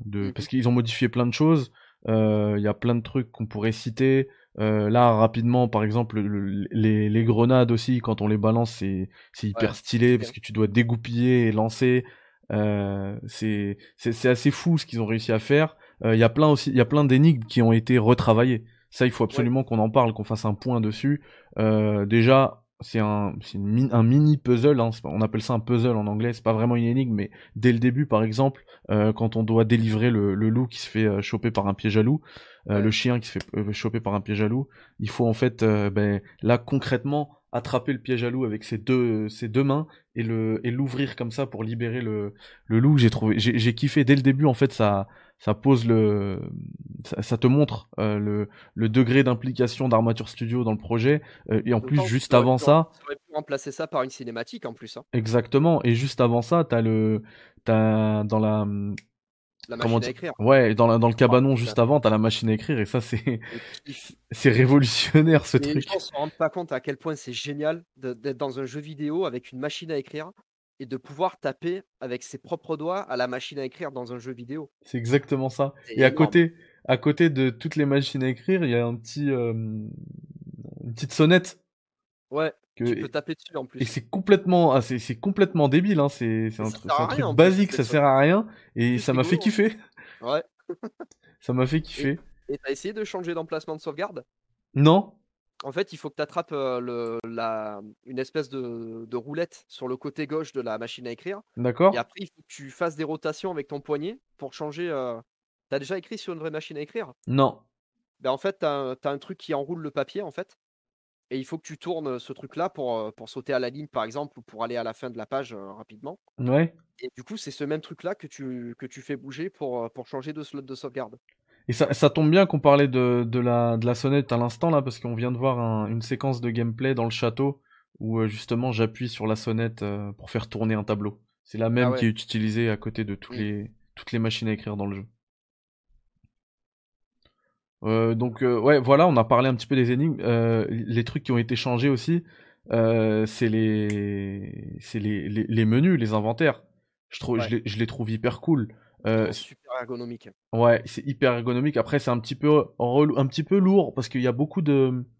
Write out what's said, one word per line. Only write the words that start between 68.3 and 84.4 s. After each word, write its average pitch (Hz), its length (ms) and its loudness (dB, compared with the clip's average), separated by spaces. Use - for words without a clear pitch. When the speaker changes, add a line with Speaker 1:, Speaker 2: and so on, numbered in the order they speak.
Speaker 2:
dans 135 240 -6
un 135 40 -6
jeu 131 160 -10
vidéo 151 440 -6
avec 123 260 -8
une 127 80 -14
machine 151 320 -10
à 151 80 -4
écrire 147 320 -10
et 135 80 -14
de 127 100 -10
pouvoir 147 440 -6
taper 170 420 -6
avec 123 220 -8
ses - 160 -14
propres - 380 -8
doigts 180 240 -6
à 131 160 -8
la 123 100 -2
machine 131 320 -8
à 135 60 -6
écrire 139 260 -10
dans 123 220 -12
un 123 60 -12
jeu 123 140 -14
vidéo. 127 380 -12
Speaker 1:
C'est - 160 -8
exactement 131 500 0
ça. 139 340 -4
Speaker 2:
C'est 113 140 -12
Speaker 1:
Et 131 80 4
à 131 80 6
Speaker 2:
énorme. - 0 -
Speaker 1:
côté, 165 420 4
à 127 100 2
côté 156 320 2
de 131 220 2
toutes 117 240 -8
les 147 120 2
machines 139 360 0
à 131 60 0
écrire, 175 340 -2
il 139 80 0
y 117 60 2
a 120 100 0
un 117 80 -4
petit, 139 360 -6
hem, 113 600 -4
une 120 100 -8
petite - 180 -10
sonnette. 175 480 2
Speaker 2:
Ouais, 151 220 -4
Speaker 1:
Que, 117 80 -4
Speaker 2:
tu 117 120 0
peux 110 120 -8
Speaker 1:
et, - 0 -
Speaker 2:
taper 156 260 -8
dessus - 220 -16
en 131 100 -8
Speaker 1:
et 131 60 -2
Speaker 2:
plus. - 0 -
Speaker 1:
c'est - 240 -8
complètement, 185 640 4